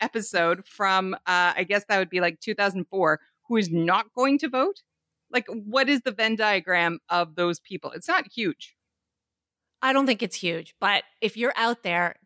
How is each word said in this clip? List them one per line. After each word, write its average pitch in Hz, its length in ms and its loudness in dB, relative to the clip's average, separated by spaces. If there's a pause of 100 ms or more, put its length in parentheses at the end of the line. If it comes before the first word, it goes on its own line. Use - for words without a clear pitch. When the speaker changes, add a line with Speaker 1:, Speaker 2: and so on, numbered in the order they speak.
Speaker 1:
episode 185 640 0
from, 190 480 0
uh, 180 420 2
I 185 80 -2
guess 202 220 -2
that 202 140 0
would 185 100 -2
be, 180 120 -2
like, 175 180 0
two 220 160 -6
thousand 190 340 0
four, 160 300 2 (280)
who 233 80 0
is 196 140 2
not 170 460 0
going 277 240 2
to 302 100 -4
vote? 269 320 -2 (500)
Like, 247 160 -2
what 226 420 -2
is 277 120 2
the 254 100 -4
Venn 220 240 0
diagram 185 720 0
of 170 280 -2
those 175 240 -2
people? 151 320 -12
It's - 160 -10
not 339 260 -2
huge. - 420 -6 (1040)
Speaker 2:
I 262 140 2
don't 269 140 4
think 240 160 0
it's 185 140 -6
huge, 170 440 -6
but 196 220 2 (180)
if 214 160 -2
you're 233 180 0
out 233 280 -2
there, 175 320 -2 (100)